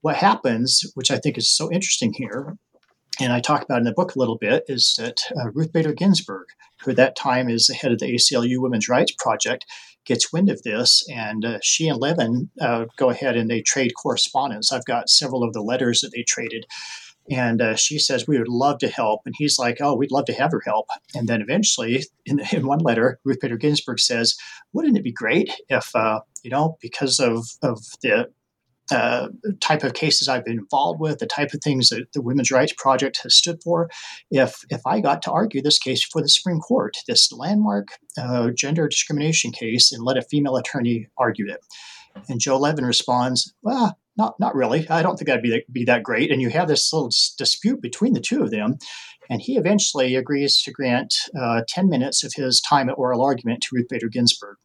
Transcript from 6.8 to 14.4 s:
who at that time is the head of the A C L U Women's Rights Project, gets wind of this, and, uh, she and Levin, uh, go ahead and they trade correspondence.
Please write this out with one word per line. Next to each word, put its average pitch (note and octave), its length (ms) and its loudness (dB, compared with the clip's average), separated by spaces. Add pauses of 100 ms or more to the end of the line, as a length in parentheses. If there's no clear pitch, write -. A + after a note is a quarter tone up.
who C3 100 -2
at G#2 60 2
that C3 180 4
time B2+ 340 0
is A2+ 180 2
the - 80 0
head B2+ 160 -2
of A#2 80 2
the B2 160 -2
A - 20 0
C - 160 4
L A#2+ 120 2
U B2+ 160 0
Women's A#2+ 280 0
Rights - 300 2
Project, A#2 460 -2 (400)
gets - 280 -2
wind F#3 160 4
of - 140 -2
this, A#2 480 2
and, A2 340 -6
uh, A2+ 160 -4
she - 260 0
and C3 120 0
Levin, C3 500 0 (100)
uh, A#2 260 0 (120)
go C3 120 4
ahead B2 260 -2
and A2+ 140 0
they A2+ 120 -2
trade B2+ 340 0
correspondence. B2+ 760 -2